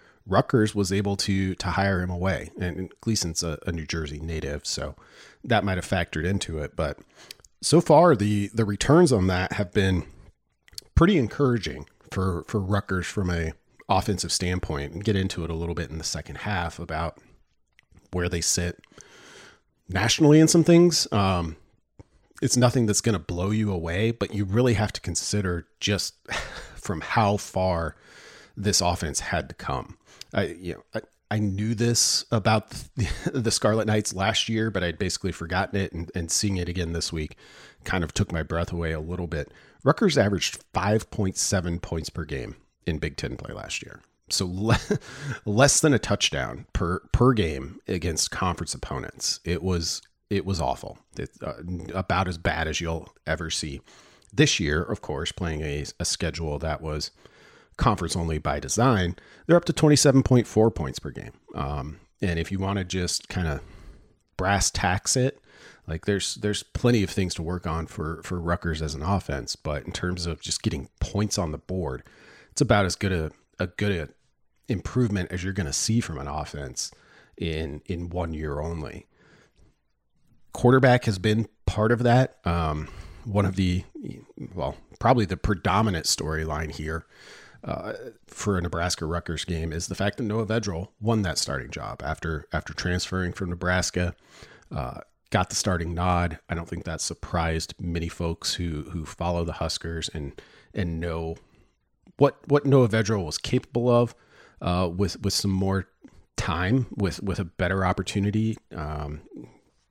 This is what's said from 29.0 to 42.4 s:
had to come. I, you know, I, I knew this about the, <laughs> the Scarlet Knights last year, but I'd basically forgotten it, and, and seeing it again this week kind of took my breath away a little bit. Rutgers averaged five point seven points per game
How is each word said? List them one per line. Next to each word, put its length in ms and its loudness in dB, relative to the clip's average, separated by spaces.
had 300 -2
to 80 -14
come. 420 -8
I, 120 0
you 300 -8
know, 100 -16
I, 60 -2
I 60 0
knew 340 0
this 560 2
about 400 2
the, 140 0
<laughs> 100 0
the 160 0
Scarlet 380 2
Knights 260 0
last 340 0
year, 220 0
but 140 -2
I'd 160 -2
basically 320 -2
forgotten 480 -2
it, 120 -2
and, 220 -8
and 160 -4
seeing 280 0
it 100 -2
again 240 -4
this 200 -4
week 240 -6
kind 220 -2
of 100 -8
took 160 0
my 140 -2
breath 280 -2
away 200 -4
a 80 -4
little 260 -6
bit. 260 -6
Rutgers 340 4
averaged 460 2
five 380 0
point 260 -2
seven 440 -2
points 280 -6
per 160 -8
game 300 -8